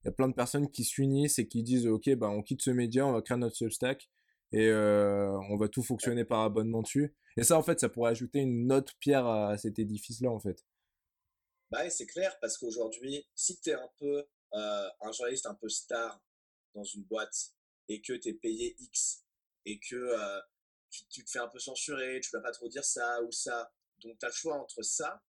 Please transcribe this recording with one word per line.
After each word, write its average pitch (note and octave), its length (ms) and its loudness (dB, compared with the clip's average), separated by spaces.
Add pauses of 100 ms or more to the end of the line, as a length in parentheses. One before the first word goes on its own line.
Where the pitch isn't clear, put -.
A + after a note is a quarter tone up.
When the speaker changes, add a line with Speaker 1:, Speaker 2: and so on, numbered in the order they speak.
Speaker 1:
il - 40 0
y - 20 0
a - 20 -8
plein C3 160 2
de C3 60 0
personnes C#3 340 2
qui - 140 -6
s'unissent C#3 560 2
et A2+ 80 2
qui A#2 160 -2
disent, « A#2+ 260 2
Ok, A2 280 4
bah, A2 120 0
on G#2 140 0
quitte C3 180 -4
ce C3+ 100 0
média, B2 360 2
on C3+ 60 4
va A2 100 2
créer B2 140 -2
notre A#2+ 180 0
Substack B2 560 -2 (400)
et, A2 160 4
euh, G#2 640 6 (180)
on G#2 80 0
va G#2 120 2
tout A#2+ 160 -2
fonctionner A#2+ 380 0
Speaker 2:
Ouais. A2+ 40 0
Speaker 1:
par A2+ 140 2
abonnement A2 420 2
dessus. » D3 320 0 (220)
Et A#2 80 2
ça, E3 120 8
en D#3+ 60 6
fait, E3+ 160 2
ça A#2+ 100 2
pourrait A#2 220 2
ajouter B2 300 0
une B2 320 2
autre C3+ 260 2
pierre C3+ 280 4
à, G#2+ 260 2
à G#2 60 0
cet G#2+ 200 -4
édifice-là, A2+ 500 -2
en A2 120 -2
fait. - 240 -6 (1040)
Speaker 2:
Bah C#3+ 140 -2
ouais, F3 60 -4
c'est A#2 160 -4
clair, F#3 340 -2
parce A2+ 180 -4
qu'aujourd'hui, A#2+ 760 -6
si F3+ 240 -2
t'es D3+ 140 0
un B2+ 160 -8 (100)
peu, C#3+ 260 -2 (280)
euh, G#2 340 -2 (120)
un G#2+ 120 -8
journaliste A#2+ 340 -4
un G#2 80 -8
peu A2 140 -10
star A#2 520 -6 (540)
dans G#2 80 -10
une G2+ 220 -10
boîte G#2+ 500 -6 (340)
et G#2+ 140 -6
que C3 100 -6
t'es A#2+ 220 -4
payé A#2 460 -4
X - 440 -4 (400)
et G#2 140 -8
que, - 160 -12
euh, G#2+ 460 -4 (500)
tu, - 160 -16
tu - 180 -16
te - 60 -12
fais C3 80 -6
un A#2 100 -6
peu B2 100 -16
censurer, C3 640 -6
tu - 120 -8
vas A2 80 -6
pas A#2 120 -6
trop A#2+ 160 -10
dire C#3 160 -6
ça A#2+ 380 0
ou A#2 80 -4
ça, A#2+ 420 -6 (280)
donc A2+ 180 -18
t'as B2 80 -8
le A#2+ 60 -6
choix D#3 240 -4
entre A#2+ 260 -10
ça. - 400 -6 (120)